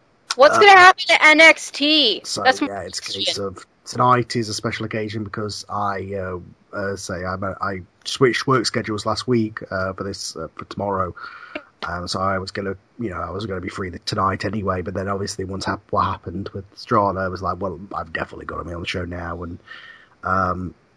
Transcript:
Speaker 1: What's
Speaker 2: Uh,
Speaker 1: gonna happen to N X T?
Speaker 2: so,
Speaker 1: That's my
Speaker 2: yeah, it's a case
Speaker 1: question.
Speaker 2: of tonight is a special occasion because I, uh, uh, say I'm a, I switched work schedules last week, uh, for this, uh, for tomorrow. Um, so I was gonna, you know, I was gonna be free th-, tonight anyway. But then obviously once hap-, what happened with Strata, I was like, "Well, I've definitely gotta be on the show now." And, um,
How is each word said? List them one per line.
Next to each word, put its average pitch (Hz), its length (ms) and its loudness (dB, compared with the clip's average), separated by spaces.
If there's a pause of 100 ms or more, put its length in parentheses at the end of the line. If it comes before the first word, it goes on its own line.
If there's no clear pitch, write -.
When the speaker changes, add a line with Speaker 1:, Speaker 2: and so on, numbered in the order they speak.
(360)
Speaker 1:
What's 622 220 8
Speaker 2:
Uh, - 40 8
Speaker 1:
gonna 403 180 12
happen 370 280 10
to 330 180 4
N 311 160 8
X 320 280 8
T? 285 540 2
Speaker 2:
so, - 200 -6
Speaker 1:
That's 262 180 4
my 285 60 -2
Speaker 2:
yeah, 202 140 -8
it's 87 160 -10
a - 60 -12
case - 100 -10
Speaker 1:
question. 165 300 -4
Speaker 2:
of 98 220 -8 (200)
tonight 123 500 2
is 110 140 -2
a 107 60 -6
special 113 320 -6
occasion 110 360 -4
because 104 460 -8
I, 98 460 -4
uh, 92 240 -6 (360)
uh, 98 200 -4
say 92 280 -8
I'm 95 200 -6
a, 95 180 -4
I 95 200 -4 (240)
switched - 420 0
work 127 180 2
schedules 107 400 -4
last 107 220 -4
week, 113 320 0 (100)
uh, 95 240 -4
for 98 100 -8
this, - 320 -10
uh, 78 200 -8
for - 100 -14
tomorrow. 95 480 -4 (680)
Um, 87 240 -8
so 95 120 -4
I 95 180 0
was 92 140 -8
gonna, 98 240 -6 (240)
you 113 100 -4
know, 87 100 -8
I 85 120 -8
was 98 160 -8
gonna 92 120 -6
be 92 100 -8
free 95 200 -8
th-, - 160 -14
tonight 98 400 0
anyway. 95 380 -4
But 92 100 -8
then 95 140 -4
obviously 98 380 -6
once 95 200 -8
hap-, 98 260 -6
what 95 140 0
happened 95 480 -8
with 98 100 -10 (120)
Strata, 101 440 0
I 95 80 -2
was 90 140 -8
like, 90 180 -4
"Well, 92 200 -6 (160)
I've 80 180 -10
definitely - 320 -8
gotta 76 180 -8
be 85 80 -10
on 87 100 -10
the 87 60 -10
show 90 160 -4
now." 87 380 -8
And, 85 160 -10 (640)
um, 92 520 -2 (220)